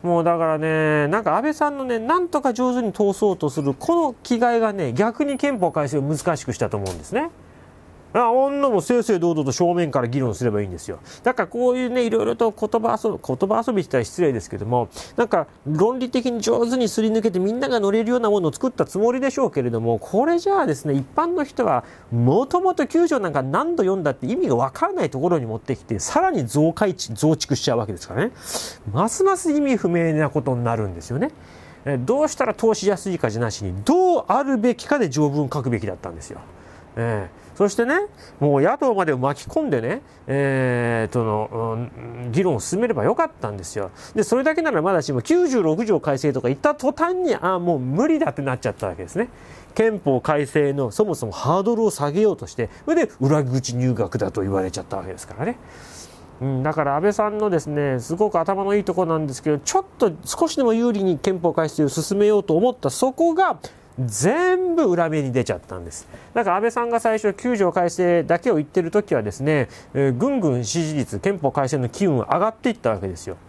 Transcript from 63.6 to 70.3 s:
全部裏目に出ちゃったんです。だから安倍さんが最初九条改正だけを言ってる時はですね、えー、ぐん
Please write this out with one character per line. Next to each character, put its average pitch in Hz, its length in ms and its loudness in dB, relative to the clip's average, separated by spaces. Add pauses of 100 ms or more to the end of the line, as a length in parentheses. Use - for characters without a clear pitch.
全 330 760 0
部 330 80 4
裏 175 240 2
目 156 140 0
に 131 100 -4
出 123 100 2
ち - 80 -4
ゃ 95 60 0
っ 87 40 -10
た - 160 -12
ん 87 80 -10
で 82 60 -12
す。 - 160 -16 (260)
だ 226 120 0
か 190 60 0
ら 175 80 2
安 202 40 -2
倍 233 80 2
さ 240 140 -2
ん 233 40 -4
が 233 120 0
最 220 140 2
初 214 200 0
九 247 220 -2
条 185 160 2
改 175 180 2
正 175 320 2
だ 170 160 2
け 240 140 0
を - 20 4
言 151 100 2
っ - 40 -12
て - 120 0
る 165 120 -2
時 202 240 0
は 110 80 0
で 104 80 -4
す - 80 -12
ね、 147 280 2 (240)
え 139 180 2
ー、 - 20 2
ぐ 147 160 0
ん 277 100 0